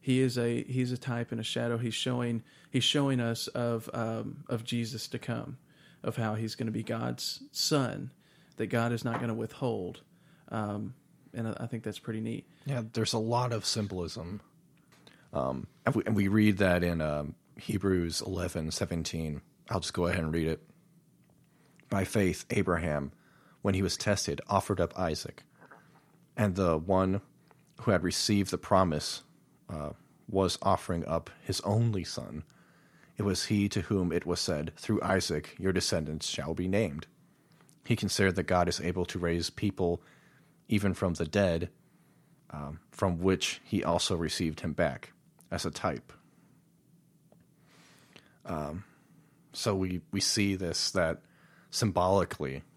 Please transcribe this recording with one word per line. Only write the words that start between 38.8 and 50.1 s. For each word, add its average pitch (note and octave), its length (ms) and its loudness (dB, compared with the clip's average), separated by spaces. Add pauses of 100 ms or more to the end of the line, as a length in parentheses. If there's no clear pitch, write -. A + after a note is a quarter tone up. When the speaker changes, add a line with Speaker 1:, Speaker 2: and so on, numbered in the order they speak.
Speaker 2:
able F2 240 0
to - 140 -6
raise E2+ 300 0
people F2+ 520 0 (680)
even G2+ 260 2
from F2 200 0
the D#2+ 120 -2
dead, F2 440 2 (800)
um, D2 300 -10 (120)
from F2 280 0
which F#2 440 2
he - 200 -2
also E2+ 320 2
received D#2+ 460 -2
him D#2+ 120 -4
back D2 400 -2 (380)
as F2 140 -4
a E2 60 -2
type." D2+ 400 -4 (2250)
Um, D#2+ 380 -4 (720)
so G#2 220 0
we, F2+ 260 0 (100)